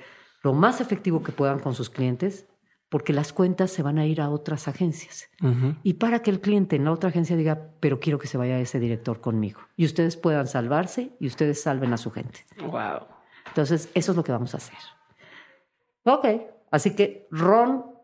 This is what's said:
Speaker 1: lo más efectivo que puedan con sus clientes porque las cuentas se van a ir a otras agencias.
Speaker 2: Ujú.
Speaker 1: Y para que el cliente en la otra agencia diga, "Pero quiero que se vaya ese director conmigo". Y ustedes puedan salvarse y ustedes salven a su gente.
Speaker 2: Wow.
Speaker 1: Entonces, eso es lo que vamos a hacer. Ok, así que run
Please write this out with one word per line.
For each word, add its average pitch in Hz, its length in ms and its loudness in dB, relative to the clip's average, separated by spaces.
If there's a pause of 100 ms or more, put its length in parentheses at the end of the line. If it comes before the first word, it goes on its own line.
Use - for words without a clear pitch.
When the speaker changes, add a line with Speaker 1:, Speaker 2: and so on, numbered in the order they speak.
(420)
Speaker 1:
lo 139 120 2
más 226 260 4
efectivo 175 420 -2
que - 100 -10
puedan 139 260 0
con 135 160 -4
sus 117 160 -6
clientes 135 560 -2 (420)
porque - 240 -2
las 147 220 -2
cuentas 185 360 2
se 165 120 -4
van 143 160 0
a 151 80 2
ir 156 160 0
a 143 80 0
otras 151 360 -4
agencias. - 600 -4 (140)
Speaker 2:
Ujú. 127 400 2
Speaker 1:
Y 180 120 2
para 233 280 0
que 220 80 0
el 190 100 0
cliente 196 360 2
en 139 100 2
la 160 60 2
otra 170 180 0
agencia 170 260 0
diga, 156 440 0
"Pero 139 200 2
quiero 147 180 0
que - 100 -8
se 135 100 -4
vaya 127 220 0
ese 123 200 -2
director 117 400 -2
conmigo". 110 400 -2 (160)
Y 170 80 2
ustedes 165 320 0
puedan 151 300 2
salvarse 151 760 -2
y 147 60 -4
ustedes 147 340 0
salven 131 320 0
a 117 60 0
su 117 120 -8
gente. - 360 -12 (160)
Speaker 2:
Wow. 110 460 -6 (400)
Speaker 1:
Entonces, 156 440 0
eso 185 200 0
es 170 40 0
lo 160 80 0
que 135 80 -4
vamos 120 220 -4
a - 20 -6
hacer. - 220 -12 (1300)
Ok, 285 200 4 (460)
así 156 260 2
que 202 340 0
run 226 540 4 (200)